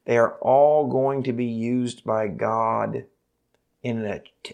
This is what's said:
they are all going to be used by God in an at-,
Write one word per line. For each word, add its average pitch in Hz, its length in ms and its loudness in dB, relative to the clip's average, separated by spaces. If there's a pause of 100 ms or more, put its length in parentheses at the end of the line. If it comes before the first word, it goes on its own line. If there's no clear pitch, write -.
they 120 140 2
are 117 220 4
all 143 480 4
going 131 340 0
to 123 100 -2
be 120 120 -4
used 120 580 -4
by 110 240 -2
God 110 760 -2 (800)
in 117 140 -4
an 110 80 -6
at-, 98 220 -8 (260)